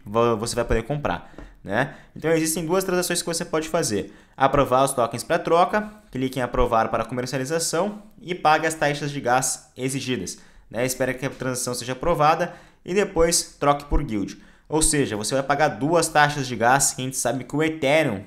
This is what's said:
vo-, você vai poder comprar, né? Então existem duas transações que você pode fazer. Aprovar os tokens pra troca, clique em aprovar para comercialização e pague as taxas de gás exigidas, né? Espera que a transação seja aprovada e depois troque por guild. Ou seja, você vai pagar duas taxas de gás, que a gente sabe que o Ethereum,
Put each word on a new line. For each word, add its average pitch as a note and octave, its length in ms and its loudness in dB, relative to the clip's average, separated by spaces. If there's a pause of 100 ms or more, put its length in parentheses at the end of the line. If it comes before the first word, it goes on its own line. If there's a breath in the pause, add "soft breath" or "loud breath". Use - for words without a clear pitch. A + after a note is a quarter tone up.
vo-, A2+ 320 2
você G#2+ 180 -4
vai A#2+ 100 0
poder A2+ 180 2
comprar, A2 520 -4 (300 loud breath)
né? B2 300 -2 (200 loud breath)
Então D#3 160 -4
existem D#3+ 360 0
duas F#3 180 0
transações F3+ 380 0
que - 40 -6
você E3+ 180 -4
pode D#3 240 -4
fazer. B2+ 460 -2 (220 loud breath)
Aprovar C3+ 480 4
os C3+ 80 -2
tokens A#2 320 -2
pra E3+ 140 0
troca, F3+ 520 2 (220)
clique C3 260 -4
em B2+ 40 0
aprovar A#2+ 460 2
para A2+ 160 -2
comercialização D3 960 -4 (180)
e F3 140 -8
pague D#3 320 2
as D#3 80 0
taxas D3 360 -2
de C#3+ 100 -6
gás B2 560 -2
exigidas, B2+ 600 -4 (320 soft breath)
né? A#2 160 -2
Espera B2+ 260 -2
que B2+ 140 -6
a C3 40 -2
transação B2+ 440 -6
seja A#2+ 180 -8
aprovada E3 640 2 (300 loud breath)
e F3 100 -6
depois F#3 640 0
troque C#3+ 280 2
por - 180 2
guild. G2+ 340 -4 (300 loud breath)
Ou D#3 140 2
seja, B2+ 340 2
você G#2 180 -4
vai C3+ 80 0
pagar C#3+ 260 2
duas D#3+ 400 0
taxas D3 380 2
de B2 80 -6
gás, A#2+ 380 4
que - 80 -10
a B2+ 40 -4
gente C3 120 -6
sabe B2 260 -2
que - 140 -6
o D3+ 60 2
Ethereum, D3 640 0